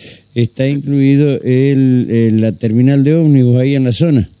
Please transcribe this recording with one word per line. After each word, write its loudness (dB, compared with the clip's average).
está -4
incluido 0
el, 0
el, 0
la 0
terminal 0
de 2
ómnibus 2
ahí 0
en -2
la 0
zona 0